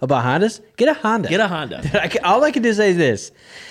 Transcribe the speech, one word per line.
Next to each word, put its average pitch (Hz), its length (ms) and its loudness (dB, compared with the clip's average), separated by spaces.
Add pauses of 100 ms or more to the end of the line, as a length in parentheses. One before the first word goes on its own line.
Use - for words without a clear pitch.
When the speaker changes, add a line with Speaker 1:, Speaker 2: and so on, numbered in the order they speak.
Speaker 1:
about 131 240 0
Hondas, 175 360 0 (160)
get 247 120 2
a 302 60 2
Honda. 220 340 -2
Speaker 2:
Get 190 120 0
a 208 80 2
Honda. 156 300 -8 (140)
Speaker 1:
<laughs> 202 100 0
I - 60 -2
can, - 160 -4
all 220 200 4
I 302 80 2
can 254 100 -2
do 240 60 2
is 214 80 2
say 208 160 4
this. 139 400 0 (380)